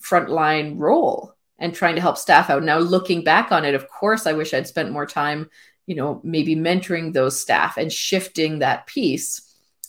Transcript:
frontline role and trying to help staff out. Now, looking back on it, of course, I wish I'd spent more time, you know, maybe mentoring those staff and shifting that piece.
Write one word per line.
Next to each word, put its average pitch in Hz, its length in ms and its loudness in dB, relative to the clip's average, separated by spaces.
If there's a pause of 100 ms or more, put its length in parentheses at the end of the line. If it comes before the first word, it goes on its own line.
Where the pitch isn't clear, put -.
frontline 156 760 0
role 214 580 0 (220)
and 170 160 -4
trying 170 220 0
to 170 60 -2
help 170 160 2
staff 170 320 6
out. 139 140 2
Now, 156 160 2
looking 175 440 0
back 180 280 4
on 165 120 4
it, 143 120 0
of 135 120 -4
course, 220 400 -2
I 156 60 2
wish 156 200 -4
I'd 135 140 -2
spent 156 240 -4
more 143 140 -6
time, 147 440 -4 (360)
you 180 100 -6
know, 143 280 -4
maybe 160 320 0
mentoring 170 580 -2
those 131 260 2
staff 85 380 0
and 156 160 -4
shifting 160 640 -2
that 131 280 -2
piece. - 680 -4 (340)